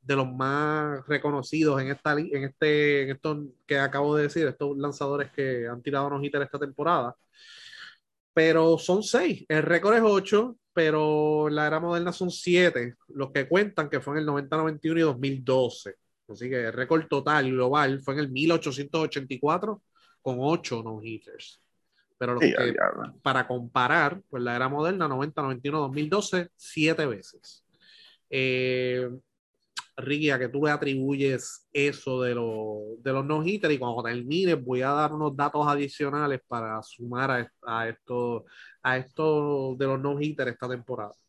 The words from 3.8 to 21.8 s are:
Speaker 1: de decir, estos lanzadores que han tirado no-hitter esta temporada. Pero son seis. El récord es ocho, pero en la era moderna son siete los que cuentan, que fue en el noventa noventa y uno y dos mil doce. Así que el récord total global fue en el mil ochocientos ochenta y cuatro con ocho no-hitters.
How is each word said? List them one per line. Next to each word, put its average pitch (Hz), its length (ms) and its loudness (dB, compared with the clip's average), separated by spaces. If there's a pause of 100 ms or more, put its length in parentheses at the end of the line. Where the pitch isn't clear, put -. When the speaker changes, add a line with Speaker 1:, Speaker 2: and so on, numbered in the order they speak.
Speaker 1:
de 147 60 4
decir, 151 220 0
estos 143 320 -2
lanzadores 143 540 -4
que 127 340 -2
han 120 160 -8
tirado 139 280 0
no-hitter 143 320 -2
esta 139 180 -6
temporada. 143 560 0 (1200)
Pero 160 440 6
son 190 260 0
seis. 269 440 0
El 156 160 2
récord 170 320 4
es 233 80 6
ocho, 208 540 4 (160)
pero 151 760 2
en 147 80 0
la 151 100 2
era 156 140 2
moderna 170 320 0
son 180 180 -2
siete 170 680 4 (120)
los 135 240 -6
que 139 160 -2
cuentan, 180 420 2
que 139 120 -2
fue 143 140 -6
en 156 40 0
el 156 60 -2
noventa 143 320 -2
noventa 156 280 -2
y 156 40 0
uno 165 100 0
y 165 40 6
dos 143 140 2
mil 135 280 -4
doce. 127 500 0 (320)
Así 117 220 -10
que 123 160 -2
el 113 80 -4
récord 139 340 0
total 143 420 2
global 135 520 2
fue 139 140 -4
en 147 40 -2
el 147 100 -2
mil 143 220 0
ochocientos 147 500 -2
ochenta 139 320 -4
y 123 60 -10
cuatro 180 420 -2 (400)
con 127 200 -4
ocho 143 420 -2
no-hitters. 110 800 -14 (560)